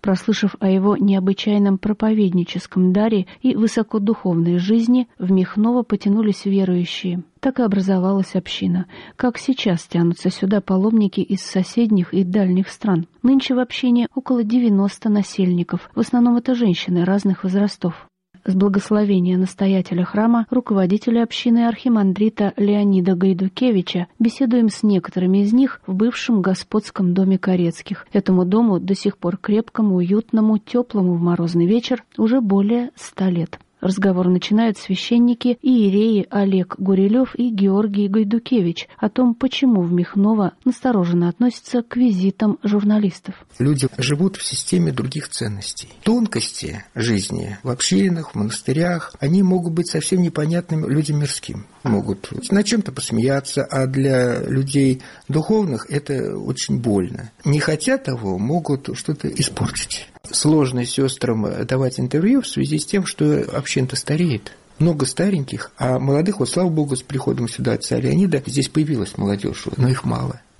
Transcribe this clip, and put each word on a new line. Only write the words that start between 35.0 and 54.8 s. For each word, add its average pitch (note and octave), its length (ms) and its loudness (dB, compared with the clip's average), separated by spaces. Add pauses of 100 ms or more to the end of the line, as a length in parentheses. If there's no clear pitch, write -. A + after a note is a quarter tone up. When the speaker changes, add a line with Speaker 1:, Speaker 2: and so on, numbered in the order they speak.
Speaker 1:
иереи G#3+ 720 2
Олег G3 480 0
Гурилёв G3 560 2
и A#3+ 160 -2
Георгий G3+ 560 2
Гайдукевич G#3 920 0
о A3 120 -2
том, A#3+ 260 2
почему B3+ 480 2
в E3+ 100 0
Михново G3 600 2 (120)
настороженно F3+ 640 0
относятся A#3+ 540 -2
к - 140 -8
визитам G#3 640 2
журналистов. G#3 720 0 (240)
Speaker 2:
Люди C3 300 0 (100)
живут D3 380 0
в - 80 -12
системе E3 480 -2
других C3 380 -6
ценностей. - 580 -10 (160)
Тонкости G#3+ 800 -2 (100)
жизни G#2 720 -4
в B2+ 60 -6
общинах, F3 600 0
в - 60 -20
монастырях, D3 840 -4
они E3+ 240 2
могут F3+ 300 0
быть E3+ 160 -2
совсем F3+ 340 0
непонятными D#3+ 640 -2
людям D3 320 0
мирским. - 480 -6 (160)
Могут - 480 -2 (220)
над G3+ 120 2
чем-то G#3 280 -2
посмеяться, C3+ 720 -2
а C3 240 -2
для C3 560 0
людей C3+ 580 0 (240)